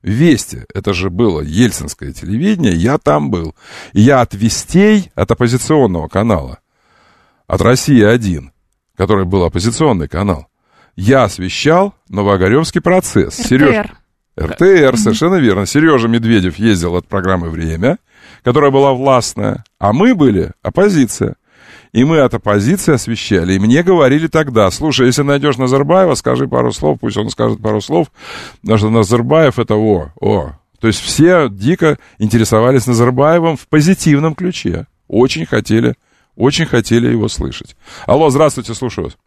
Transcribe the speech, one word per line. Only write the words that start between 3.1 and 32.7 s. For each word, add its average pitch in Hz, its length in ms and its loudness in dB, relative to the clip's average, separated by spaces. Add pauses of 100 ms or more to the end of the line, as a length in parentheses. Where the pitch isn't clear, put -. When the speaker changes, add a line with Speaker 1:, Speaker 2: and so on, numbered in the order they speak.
Speaker 1:
был. 85 260 -6 (380)
И 104 80 2
я 131 200 4
от - 120 -2
вестей, 180 840 0
от 98 160 -2
оппозиционного 117 800 0
канала, 92 480 -2 (880)
от - 160 -4
«Россия-один», 110 880 2 (460)
который 95 280 0
был 92 200 0
оппозиционный 107 640 -2
канал, 87 380 -4 (500)
я 123 260 2
освещал 143 680 -2 (160)
Новоогарёвский 101 720 0
процесс. - 580 0
Speaker 2:
Р 240 80 -6
Т 123 80 2
Р. 135 60 4
Speaker 1:
Серёж-, 139 300 2 (440)
Р - 200 -6
Т 170 100 2
Р, 160 280 4
Speaker 2:
Мгм. 120 40 -2
Speaker 1:
совершенно 113 380 0
верно. 104 300 2
Серёжа 139 440 2
Медведев 113 480 0
ездил 90 400 0
от 87 100 -8
программы 92 420 -4
«Время», 82 480 -4 (460)
которая 143 280 2
была 135 220 2
властная, 123 680 -2 (160)
а 104 140 0
мы 214 200 4
были 120 380 2 (100)
оппозиция. 185 720 0 (560)
И 113 120 2
мы 156 160 2
от 127 140 2
оппозиции 113 600 0
освещали. 101 600 -2
И 95 60 0
мне 117 220 2
говорили 160 460 2
тогда, 131 420 0
«Слушай, 131 380 0
если 131 160 0
найдёшь 143 340 0
Назарбаева, 143 560 0
скажи 127 340 -2
пару 123 240 -2
слов, 143 280 -4
пусть - 180 -6
он 110 120 -4
скажет 113 320 -4
пару 107 200 -2
слов». 156 260 -2 (540)
Потому 113 160 0
что 107 120 2
Назарбаев — 120 680 2
это 113 180 -2
о, 104 340 0 (120)
о. 98 300 -2 (280)
То 117 80 0
есть 107 120 0
все 160 500 2
дико 135 480 0 (220)
интересовались 113 680 2